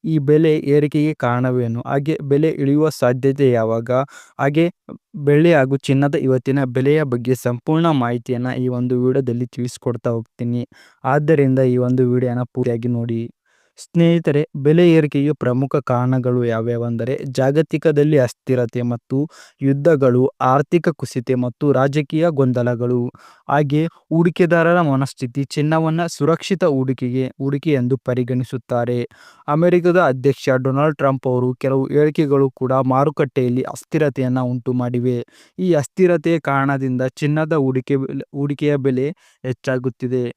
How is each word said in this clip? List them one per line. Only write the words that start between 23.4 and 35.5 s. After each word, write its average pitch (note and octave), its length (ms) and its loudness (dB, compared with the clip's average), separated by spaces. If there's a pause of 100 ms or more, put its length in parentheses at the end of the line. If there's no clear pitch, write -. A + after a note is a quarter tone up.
ಹಾಗೆ D3 320 0 (240)
ಹೂಡಿಕೆದಾರರ E3+ 760 2
ಮನಸ್ಥಿತಿ C3+ 640 -2
ಚಿನ್ನವನ್ನ D#3+ 600 -2
ಸುರಕ್ಷಿತ E3 580 -2
ಹೂಡಿಕೆಗೆ, C3 600 -2 (120)
ಹೂಡಿಕೆ C#3+ 360 -2
ಎಂದು B2+ 300 0
ಪರಿಗಣಿಸುತ್ತಾರೆ. B2 960 -4 (480)
ಅಮೆರಿಕದ F3 580 2
ಅಧ್ಯಕ್ಷ C3+ 440 0 (100)
ಡೊನಾಲ್ಡ್ C#3 420 0
ಟ್ರಂಪ್ C3+ 260 -2
ಅವರು B2+ 280 0
ಕೆಲವು C3+ 340 -2
ಹೇಳಿಕೆಗಳು C#3+ 680 2
ಕೂಡ C3 180 -2 (140)
ಮಾರುಕಟ್ಟೆಯಲ್ಲಿ C3 840 0
ಅಸ್ಥಿರತೆಯನ್ನ C3 760 -2
ಉಂಟು B2 280 -4
ಮಾಡಿವೆ. B2 440 -2 (420)